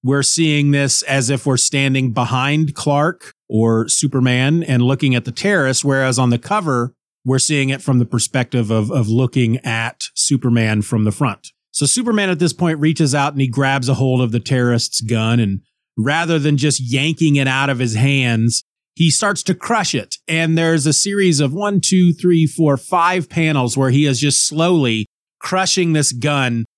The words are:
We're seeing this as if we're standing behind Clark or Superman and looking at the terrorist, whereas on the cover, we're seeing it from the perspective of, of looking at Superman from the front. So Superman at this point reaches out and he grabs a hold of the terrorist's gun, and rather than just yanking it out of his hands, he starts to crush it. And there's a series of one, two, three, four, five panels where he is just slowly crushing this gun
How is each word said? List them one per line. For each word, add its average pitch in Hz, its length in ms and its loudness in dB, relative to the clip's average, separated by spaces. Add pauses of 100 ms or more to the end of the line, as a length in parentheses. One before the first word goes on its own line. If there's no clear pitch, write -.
We're 139 220 0
seeing 147 480 2
this 139 300 0
as 135 280 -2
if 135 160 -2
we're 131 120 2
standing 135 560 0
behind 131 600 0
Clark 151 600 -2 (160)
or 113 400 2
Superman 135 720 0
and 127 180 2
looking 131 320 2
at 120 120 -2
the 117 80 -10
terrorist, 151 500 0
whereas 135 340 0
on 127 120 2
the 117 100 2
cover, 135 540 -2 (320)
we're 131 120 0
seeing 139 300 0
it 135 140 -4
from 131 180 2
the 117 60 2
perspective 117 680 -2
of, 110 200 0
of 123 180 0
looking 120 480 0
at 117 480 -6 (100)
Superman 117 680 0
from 110 200 -2
the 107 80 2
front. 107 380 -4 (220)
So - 140 -4
Superman 214 440 0
at 170 100 -2
this 175 140 0
point 160 260 -2
reaches 156 340 2
out 147 200 0
and 139 80 -2
he 135 80 2
grabs 135 400 0
a 135 60 2
hold 127 260 0
of 120 100 0
the 120 80 -2
terrorist's 123 640 0
gun, 113 400 0
and 95 180 -2 (380)
rather 160 420 0
than 147 160 0
just 139 240 0
yanking 143 560 0
it 135 140 0
out 135 200 0
of 127 100 -2
his 117 160 -2
hands, 120 680 0 (320)
he 170 140 2
starts 302 340 -2
to 185 120 -2
crush 214 400 -2
it. 117 220 -6 (100)
And 160 300 0
there's 160 280 2
a 160 80 2
series 190 460 2
of 139 140 0
one, 202 280 -2
two, 180 320 2
three, 170 320 2
four, 151 320 0
five 180 520 -2
panels 143 480 -2
where 135 140 2
he 143 140 2
is 131 140 0
just 143 260 0
slowly 147 600 0 (340)
crushing 185 540 -2
this 147 180 0
gun 123 540 -2 (120)